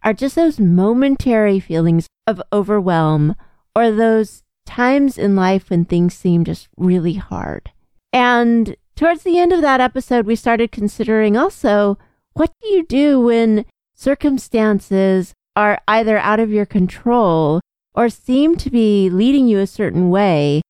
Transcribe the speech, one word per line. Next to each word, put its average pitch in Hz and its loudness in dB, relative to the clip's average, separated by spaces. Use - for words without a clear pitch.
are 220 0
just 269 -4
those 330 0
momentary 214 2
feelings 165 0
of 214 -4
overwhelm 175 0
or 226 2
those 220 -2
times 269 0
in 202 0
life 190 0
when 170 0
things 175 0
seem 170 0
just - -12
really 180 -2
hard. - -10
And 240 0
towards 330 -2
the 349 0
end 349 2
of 359 0
that 269 2
episode, 254 -2
we 226 -2
started 233 -2
considering 214 -2
also, 208 0
what 320 -2
do 440 -10
you 370 0
do 277 0
when 226 0
circumstances 208 -2
are 208 0
either 220 0
out 214 0
of 226 0
your 208 0
control 180 0
or 233 0
seem 277 0
to - -8
be 208 2
leading 240 2
you 208 2
a 196 -2
certain 180 -2
way? 160 0